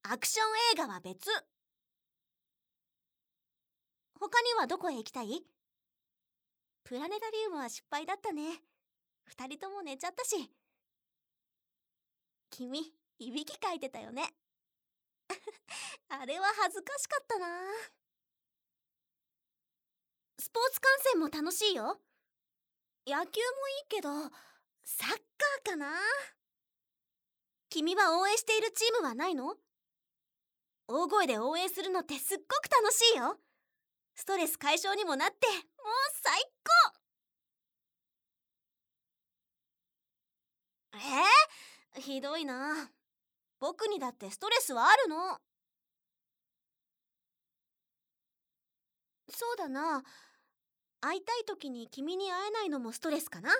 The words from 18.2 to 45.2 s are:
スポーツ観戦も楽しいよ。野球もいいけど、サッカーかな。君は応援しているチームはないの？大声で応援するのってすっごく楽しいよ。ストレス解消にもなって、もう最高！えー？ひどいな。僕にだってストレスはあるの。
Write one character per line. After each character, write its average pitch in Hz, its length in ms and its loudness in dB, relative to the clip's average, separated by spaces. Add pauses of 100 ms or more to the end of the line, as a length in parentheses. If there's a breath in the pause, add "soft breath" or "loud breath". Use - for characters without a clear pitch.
ス - 120 -10
ポ 466 100 -2
ー 523 100 4
ツ - 100 -6
観 523 200 6
戦 494 180 4
も 311 100 0
楽 302 220 -4
し 415 220 0
い - 20 0
よ。 262 260 -4 (1040)
野 285 220 -2
球 427 140 -4
も 539 280 -2
い 554 120 -6
い 587 80 -20
け 427 120 -2
ど、 294 300 -6 (540 loud breath)
サ - 220 -6
ッ - 20 -2
カ 415 80 0 (480)
ー 427 60 -2
か 349 60 -4
な。 302 240 -4 (1700)
君 320 260 0
は 349 240 6
応 392 80 4
援 440 100 4
し - 60 -2
て 440 120 4
い 427 40 4
る 440 100 0
チ - 140 -2
ー 466 160 4
ム 302 80 -2
は 226 80 -4
な 302 100 -2
い 370 80 0
の？ 269 240 -6 (1300)
大 302 200 0
声 381 180 4
で 240 100 0
応 262 200 -2
援 370 120 0
す 370 140 -6
る 381 80 -4
の 370 100 0
っ - 40 -10
て 285 120 -8
す 381 200 -4
っ - 20 -8
ご - 60 -14 (160)
く - 100 -8
楽 440 220 6
し 466 200 6
い 453 40 4
よ。 277 240 -2 (760)
ス - 100 -14
ト 392 120 -2
レ 330 100 2
ス 311 100 -2
解 302 220 2
消 392 160 0
に 403 100 -2
も 302 120 0
な 320 140 2
っ - 20 -20
て、 - 160 2
も 415 40 2
う 359 80 -4 (640)
最 - 180 2 (220)
高！ 659 340 8 (4000)
え 330 1040 4
ー？ - 20 -10
ひ 269 200 -4
ど 285 160 -4
い 320 80 -4
な。 277 480 -6 (680)
僕 359 300 -4
に 403 100 -2
だ 254 120 -6
っ 240 60 -20
て 196 140 -12
ス - 80 -14
ト 403 100 -6
レ 466 120 4
ス 302 140 -4
は 240 140 6
あ 427 80 12
る 508 120 2
の。 330 320 -4 (4000)